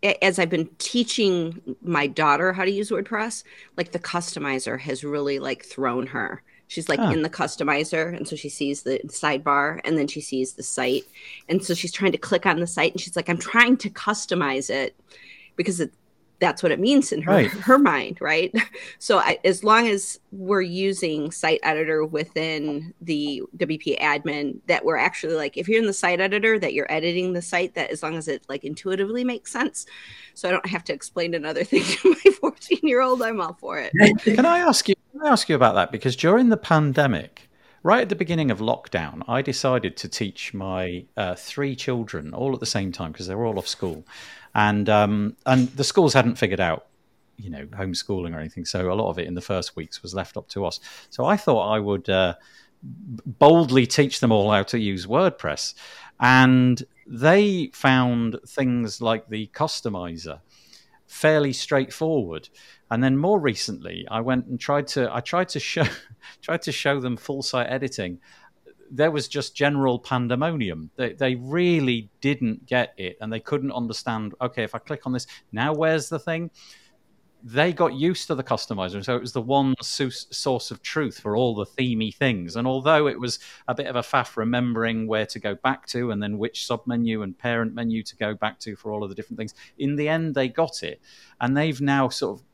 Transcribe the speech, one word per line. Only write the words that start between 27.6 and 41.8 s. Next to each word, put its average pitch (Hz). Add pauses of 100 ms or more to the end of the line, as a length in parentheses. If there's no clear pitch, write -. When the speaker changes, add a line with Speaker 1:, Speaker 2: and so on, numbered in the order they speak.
Speaker 1:
that 156
as 165
long 160
as 160
it, -
like, 143
intuitively 190
makes 247
sense. - (480)
So -
I 180
don't 180
have 175
to -
explain 170
another 151
<laughs> -
thing -
to -
my 392
fourteen-year-old, 262
I'm 226
all 170
for -
it. 127
Speaker 2:
<laughs> 208
Can 220
I 339
ask 339
you, 196 (160)
can 277
I 302
ask 247
you 160
about 117
that? 92
Because 123
during 226
the 220
pandemic, 139 (340)
right 220
at 214
the -
beginning 160
of 98
lockdown, 82
I 123
decided 127
to -
teach -
my, 92 (120)
uh, 90
three 139
children 110